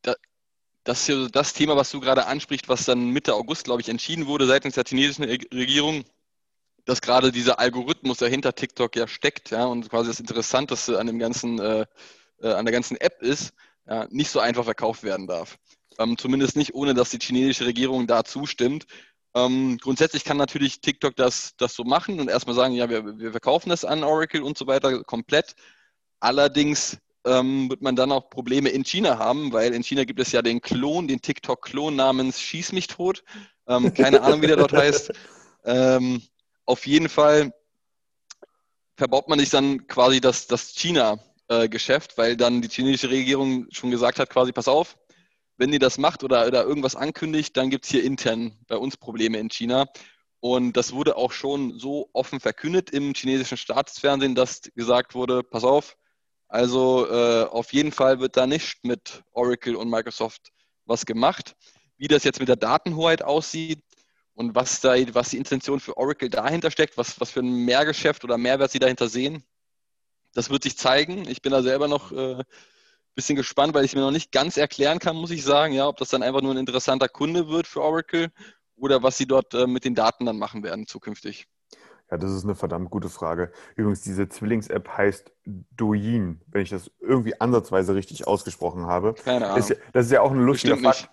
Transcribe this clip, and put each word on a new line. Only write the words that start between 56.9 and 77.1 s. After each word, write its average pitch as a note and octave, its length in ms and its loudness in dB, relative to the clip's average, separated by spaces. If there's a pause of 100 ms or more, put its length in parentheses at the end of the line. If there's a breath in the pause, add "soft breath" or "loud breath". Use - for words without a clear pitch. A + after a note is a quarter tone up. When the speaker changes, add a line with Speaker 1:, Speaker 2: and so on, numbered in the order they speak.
Speaker 1:
äh, A#2 340 2
auf - 300 -6
jeden D3 180 2
Fall C3+ 280 4
wird C3 180 0
da C3 100 4
nicht - 360 -4
mit - 480 -6
Oracle A#2+ 440 -2
und A2+ 140 -6
Microsoft A2+ 600 -6 (340)
was A#2 200 -2
gemacht.“ B2 500 -2 (420 soft breath)
Wie C#3+ 100 -8
das D3 160 6
jetzt - 160 2
mit B2+ 100 -2
der B2 60 6
Datenhoheit D#3+ 680 0
aussieht D#3 600 -4 (500)
und A2+ 220 -6
was B2+ 260 0
da, B2+ 140 4 (180)
was B2 160 0
die C3 80 -6
Intention C3+ 420 -2
für - 180 -12
Oracle C3+ 320 -2
dahinter D3+ 420 -2
steckt, - 260 0
was, - 240 -4
was B2 80 -4
für C3 120 -4
ein B2 240 0
Mehrgeschäft D3 580 2
oder A#2+ 160 -2
Mehrwert C3 320 2
sie - 80 -4
dahinter B2+ 280 2
sehen, C3+ 360 -4 (880)
das A#2+ 160 -4
wird C#3 140 0
sich B2+ 140 -6
zeigen. D3+ 520 0
Ich B2+ 140 -10
bin C3+ 80 -2
da C3+ 100 2
selber C3+ 260 0
noch, D3 240 -4
äh, C3 320 -6 (720 soft breath)
bisschen C#3+ 220 -4
gespannt, C#3 380 0
weil C#3+ 120 4
ich - 80 -4
mir C#3 80 0
noch C3+ 100 0
nicht D#3+ 200 -4
ganz D3+ 260 0
erklären D3 400 0
kann, E3+ 180 -4
muss E3 160 -8
ich D#3 120 -8
sagen, C#3+ 300 4
ja, C3+ 140 0
ob C#3+ 100 -4
das C3 120 -6
dann B2+ 140 0
einfach C3 180 0
nur C3+ 120 -2
ein C3 40 -2
interessanter C3 500 0
Kunde D#3+ 420 -2